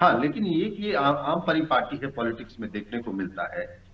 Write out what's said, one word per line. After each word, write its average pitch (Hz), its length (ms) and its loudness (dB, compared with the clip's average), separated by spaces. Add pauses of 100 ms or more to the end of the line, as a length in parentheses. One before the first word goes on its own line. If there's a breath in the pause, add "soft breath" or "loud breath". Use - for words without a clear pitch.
हाँ, 165 200 6
लेकिन 196 240 0
ये 180 240 2
कि 208 140 -6
ये 208 100 0
आम, 143 240 4
आम 147 220 0
परिपाटी 151 580 0
है 135 100 -6
पॉलिटिक्स 117 520 -6
में, 101 120 -8
देखने 104 280 -6
को 117 120 -6
मिलता 92 480 -4
है - 200 -10 (140)